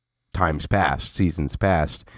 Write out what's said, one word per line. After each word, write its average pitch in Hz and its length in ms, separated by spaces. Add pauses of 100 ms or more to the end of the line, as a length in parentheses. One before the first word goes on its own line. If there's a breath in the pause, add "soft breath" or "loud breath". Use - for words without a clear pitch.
(340)
times 82 340
past, 78 460
seasons 80 440
past. 87 480 (120)